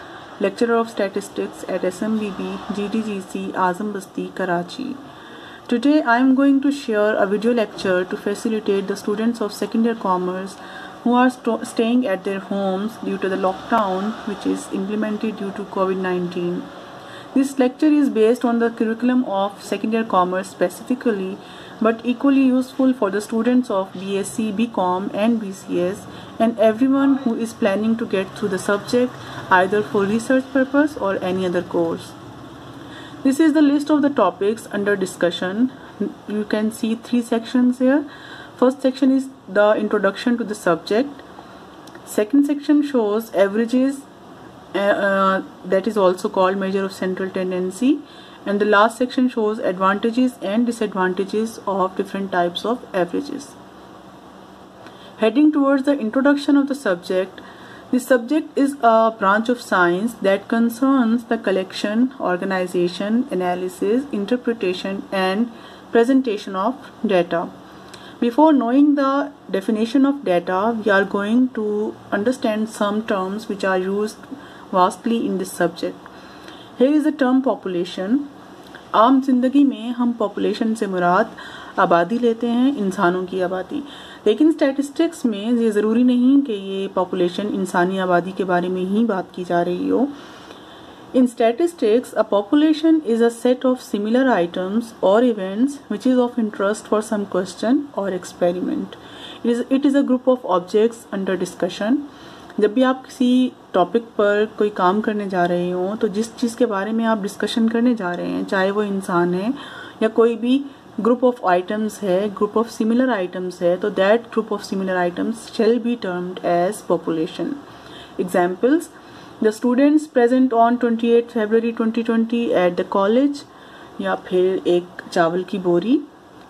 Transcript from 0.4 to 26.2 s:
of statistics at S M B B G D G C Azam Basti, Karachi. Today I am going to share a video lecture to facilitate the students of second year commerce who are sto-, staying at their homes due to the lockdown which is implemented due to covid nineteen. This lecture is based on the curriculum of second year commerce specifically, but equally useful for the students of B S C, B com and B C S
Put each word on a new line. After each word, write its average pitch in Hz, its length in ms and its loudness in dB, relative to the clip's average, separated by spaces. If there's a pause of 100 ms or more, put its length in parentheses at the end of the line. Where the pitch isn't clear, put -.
of 226 120 0
statistics 202 800 -6
at 185 160 -4
S 185 200 -4
M 220 160 -2
B 208 180 -4
B 190 220 -6 (160)
G 202 140 -4
D 220 120 -2
G 208 200 -6
C 190 320 -8
Azam 185 380 -2
Basti, 190 340 -10 (100)
Karachi. 175 600 -4 (720)
Today 285 360 2
I 240 160 4
am 262 160 4
going 277 260 4
to 277 100 2
share 214 440 0
a 202 100 2
video 214 300 0
lecture 190 500 0
to 208 100 -8
facilitate 202 720 -2
the 196 80 -2
students 220 460 -2
of 208 100 -4
second 226 340 -2
year 233 100 0
commerce 185 600 -2 (480)
who 240 120 4
are 254 160 6
sto-, 233 320 -4
staying 240 420 0
at 190 180 -2
their 196 180 -4 (100)
homes 196 400 -2 (120)
due 196 140 -4
to 190 100 -4
the 190 200 -2
lockdown 196 680 -2 (140)
which 202 180 -6
is - 260 -2
implemented 214 680 -4
due 196 200 -8
to 202 60 -8 (160)
covid 190 180 0
nineteen. 180 640 -4 (720)
This 269 240 0
lecture 254 340 2 (120)
is 254 60 2
based 220 360 2
on 233 140 0
the 233 100 2
curriculum 233 560 0
of 196 340 -2 (140)
second 220 200 -2
year 226 100 0
commerce 185 460 0
specifically, 196 840 -4 (460)
but 226 220 2
equally 269 440 2
useful 254 460 2
for 208 160 -2
the 202 120 -2
students 233 500 0
of 190 220 -2
B 190 260 -4
S 196 160 -8
C, 220 160 -2
B 226 160 -2
com 185 480 -2
and 220 260 0
B 196 100 -8
C 180 300 -4
S 185 240 -4 (340)